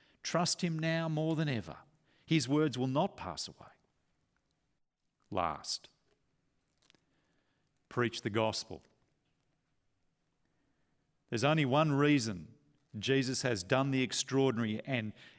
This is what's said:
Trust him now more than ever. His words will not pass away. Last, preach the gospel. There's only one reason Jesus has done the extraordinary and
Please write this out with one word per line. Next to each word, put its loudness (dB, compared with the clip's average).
Trust 0
him -2
now -2
more 0
than 0
ever. -4
His 2
words 2
will 0
not 0
pass -8
away. -20
Last, -4
preach -2
the -4
gospel. -2
There's 0
only 4
one 4
reason 2
Jesus 0
has -2
done 2
the 2
extraordinary 0
and -4